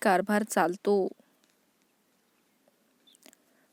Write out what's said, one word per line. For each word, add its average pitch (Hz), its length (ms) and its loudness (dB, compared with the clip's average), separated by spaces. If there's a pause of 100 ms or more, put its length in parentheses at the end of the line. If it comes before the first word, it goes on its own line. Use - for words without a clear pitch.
कारभार 208 420 0
चालतो. 196 640 0 (2750)